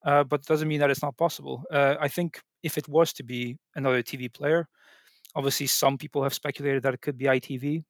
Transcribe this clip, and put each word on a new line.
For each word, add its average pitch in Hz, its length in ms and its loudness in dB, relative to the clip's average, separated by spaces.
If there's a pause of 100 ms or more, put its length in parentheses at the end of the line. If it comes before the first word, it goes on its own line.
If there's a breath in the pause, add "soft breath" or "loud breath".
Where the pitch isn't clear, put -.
uh, 143 180 6
but 139 180 -2
it - 60 -20
doesn't 156 200 2
mean 151 120 0
that 143 100 4
it's 135 120 0
not 143 160 -4
possible. 139 540 -4
Uh, 143 280 4
I 143 100 0
think - 320 -4 (200)
if - 160 -6
it 151 100 -6
was 156 260 4
to - 100 -12
be 123 340 -6 (180)
another 131 260 2
T - 160 -6
V 123 120 -6
player, 156 380 0 (680 soft breath)
obviously 139 340 -2
some 139 300 2
people 147 260 -4
have 135 100 0
speculated 139 500 -2
that 135 100 2
it 127 80 -8
could 143 160 -4
be 135 120 0
I 131 100 4
T 131 180 -8
V 147 320 -4